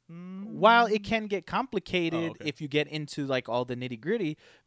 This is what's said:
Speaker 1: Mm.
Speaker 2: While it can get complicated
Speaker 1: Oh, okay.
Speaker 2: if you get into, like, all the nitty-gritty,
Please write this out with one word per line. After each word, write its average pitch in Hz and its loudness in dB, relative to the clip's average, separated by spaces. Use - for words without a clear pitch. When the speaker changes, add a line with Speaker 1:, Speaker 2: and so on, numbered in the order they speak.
Speaker 1:
Mm. 185 -14
Speaker 2:
While 220 8
it 208 0
can 220 -2
get 196 -4
complicated 175 -2
Speaker 1:
Oh, - -8
okay. - -8
Speaker 2:
if 147 -8
you 147 -8
get 147 0
into, 151 -6
like, 131 -2
all 120 0
the 123 -4
nitty-gritty, 147 -4